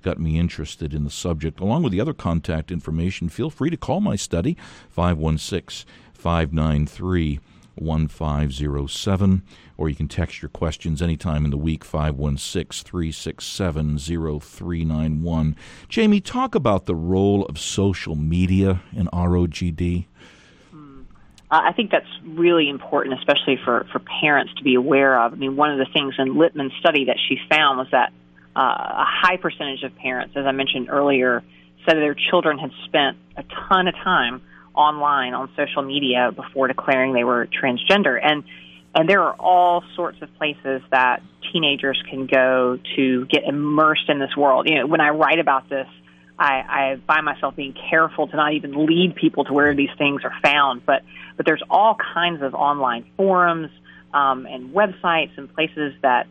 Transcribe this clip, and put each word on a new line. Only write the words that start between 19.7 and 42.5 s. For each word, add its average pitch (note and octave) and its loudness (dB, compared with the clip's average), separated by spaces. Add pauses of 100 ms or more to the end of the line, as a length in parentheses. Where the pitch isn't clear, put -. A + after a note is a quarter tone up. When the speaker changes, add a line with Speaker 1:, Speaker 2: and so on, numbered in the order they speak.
Speaker 2:
Hmm. C#3+ -20 (500)
I, D#3+ 4
I F3 -4
think A3 -2
that's D#3 0 (180)
really E3 4
important, C3+ -4
especially C#3+ 2
for, A#2+ 0
for - -4 (220)
parents C#3+ 2
to - -12
be C3+ 4
aware C3+ 4
of. A#2 0
I - -14
mean, C3+ -6
one D3+ 4
of C#3 -2
the C3 -2
things C#3 -2
in C3 -2
Littman's D3+ 2
study E3 4
that B2 0 (100)
she C3+ -2 (120)
found D3 4
was C3 -4
that, B2+ 2 (420)
uh, - -2
a - 0
high - 2
percentage C#3+ -6
of C3 -10
parents, B2+ -6
as C#3 -2
I C#3 2
mentioned C3+ -2
earlier, C3+ 2 (420)
said E3 6
their D3 0
children D#3+ 0
had C#3+ -8 (120)
spent C#3 -2 (220)
a - -12 (260)
ton F#3 4
of E3 -2
time C3 0 (320)
online D3 2
on C3 -6
social C#3+ 0
media C3 0
before C3+ -2
declaring C3 0
they A#2+ 2
were A#2+ 0
transgender. C#3 0
And, D3 0 (520)
and D#3+ 4
there G3 4
are D#3 0
all F3 4 (120)
sorts - -6
of - -20
places C#3+ -4
that B2+ 2 (320)
teenagers C#3+ 0
can C3+ -8
go B2+ 2 (160)